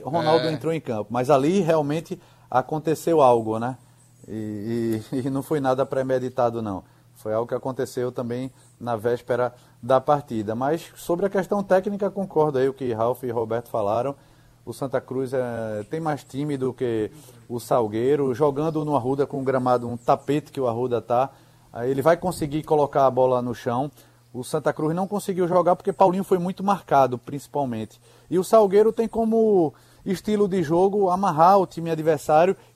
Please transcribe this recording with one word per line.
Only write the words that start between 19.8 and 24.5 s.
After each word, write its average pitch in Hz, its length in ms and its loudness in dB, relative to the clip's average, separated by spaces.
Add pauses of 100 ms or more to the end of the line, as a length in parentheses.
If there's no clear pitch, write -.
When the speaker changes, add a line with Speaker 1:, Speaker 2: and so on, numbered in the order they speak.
Speaker 1:
um 120 80 -8
tapete 143 560 -2
que - 80 -6
o 131 80 0
Arruda 120 340 -2
tá. 127 280 0 (420)
Aí 120 180 -4
ele 139 100 -2
vai 160 160 4
conseguir 160 460 -4
colocar 143 440 2
a 131 40 4
bola 127 320 2
no 123 140 -4
chão. 127 340 -4 (420)
O - 120 -10
Santa 156 280 -2